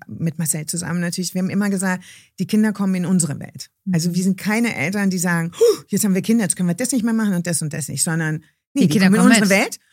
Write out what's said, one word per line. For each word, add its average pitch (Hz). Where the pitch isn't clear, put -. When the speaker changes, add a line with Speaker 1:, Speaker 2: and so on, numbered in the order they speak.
Speaker 1:
mit 156
Marcel 156
zusammen 175
natürlich, 175
wir 185
haben 185
immer 202
gesagt, 185
die 180
Kinder 214
kommen 196
in 180
unsere 180
Welt. -
Also 170
Speaker 2:
Mhm. 170
Speaker 1:
wir 185
sind 190
keine 220
Eltern, 190
die 185
sagen, 170
„Huh, 453
jetzt 196
haben 190
wir 190
Kinder, 226
jetzt 165
können 180
wir 170
das 254
nicht 226
mehr 233
machen 214
und 175
das 175
und 151
das 156
nicht“, 139
sondern 160
nee, 277
Speaker 2:
Die 175
Speaker 1:
die 151
Speaker 2:
Kinder 190
Speaker 1:
kommen 190
in -
Speaker 2:
kommen 190
Speaker 1:
unsere 190
Speaker 2:
mit. 185
Speaker 1:
Welt -